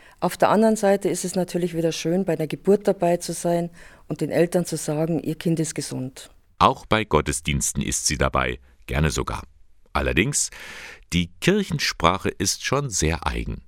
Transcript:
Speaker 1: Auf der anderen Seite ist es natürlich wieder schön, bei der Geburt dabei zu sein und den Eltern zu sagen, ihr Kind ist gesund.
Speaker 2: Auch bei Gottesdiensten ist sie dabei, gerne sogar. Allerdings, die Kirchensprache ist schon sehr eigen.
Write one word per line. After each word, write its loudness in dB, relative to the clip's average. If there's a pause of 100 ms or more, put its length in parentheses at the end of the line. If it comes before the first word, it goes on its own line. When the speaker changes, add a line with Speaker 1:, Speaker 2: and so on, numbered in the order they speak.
(200)
Speaker 1:
Auf 0
der 4
anderen 6
Seite 2
ist -2
es -4
natürlich -2
wieder 2
schön, 0
bei 0
der -2
Geburt 2
dabei 2
zu -6
sein 0 (380)
und -6
den -2
Eltern 2
zu -4
sagen, -2
ihr -4
Kind 0
ist -4
gesund. -10 (260)
Speaker 2:
Auch 2
bei 0
Gottesdiensten 0
ist -2
sie -2
dabei, 0 (260)
gerne 2
sogar. -4 (500)
Allerdings, 0 (640)
die 2 (100)
Kirchensprache 0
ist -4
schon -2
sehr 0
eigen. -6